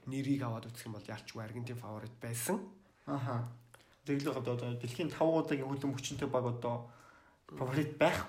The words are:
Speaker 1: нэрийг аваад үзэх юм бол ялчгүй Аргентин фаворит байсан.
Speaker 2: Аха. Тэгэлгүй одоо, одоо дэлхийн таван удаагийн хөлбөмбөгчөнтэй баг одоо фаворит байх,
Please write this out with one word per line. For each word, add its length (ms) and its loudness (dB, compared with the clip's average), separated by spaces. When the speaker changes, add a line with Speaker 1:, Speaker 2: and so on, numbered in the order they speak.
Speaker 1:
нэрийг 360 2
аваад 200 -2
үзэх 240 -12
юм 80 -6
бол 80 -12
ялчгүй 400 -8
Аргентин 320 -6
фаворит 440 -8
байсан. 440 -2
Speaker 2:
Аха. 400 0
Тэгэлгүй 280 2
одоо, 240 0
одоо 240 -2
дэлхийн 320 -2
таван 320 6
удаагийн 240 0
хөлбөмбөгчөнтэй 600 -2
баг 160 4
одоо 440 -2
фаворит 480 0
байх, 280 6